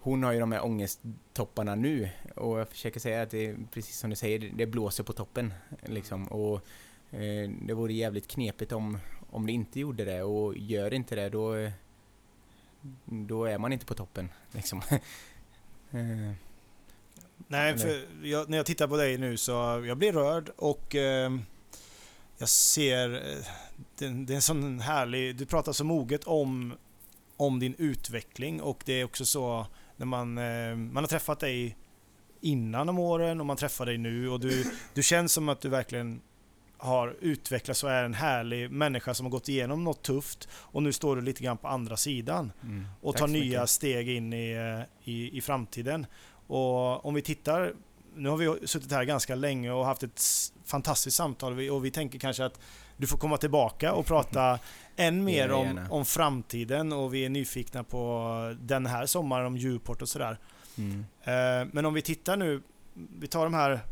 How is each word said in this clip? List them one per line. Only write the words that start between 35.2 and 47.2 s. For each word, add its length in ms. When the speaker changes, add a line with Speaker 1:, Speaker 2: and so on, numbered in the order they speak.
Speaker 2:
som 160
att 120
du 80
verkligen 520
har 440
utvecklats 640
och 60
är 140
en 100
härlig 560
människa 440
som 120
har 40
gått 180
igenom 360
något 180
tufft, 500
och 300
nu 100
står 240
du 60
lite 220
grann 140
på 100
andra 280
sidan 560
Speaker 1:
Mm. 240
Speaker 2:
och 120
Speaker 1:
Tack 80
Speaker 2:
tar 60
Speaker 1:
så 60
mycket. 160
Speaker 2:
nya 180
steg 420
in 240
i, 200
eh, 600
i, 260
i 20
framtiden. 680
Och 600
om 80
vi 80